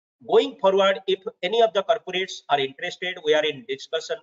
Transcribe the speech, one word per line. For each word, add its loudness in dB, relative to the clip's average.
going 2
forward, 2
if -2
any 0
of 4
the 0
corporates -2
are 2
interested, -6
we 4
are 2
in -6
discussion -6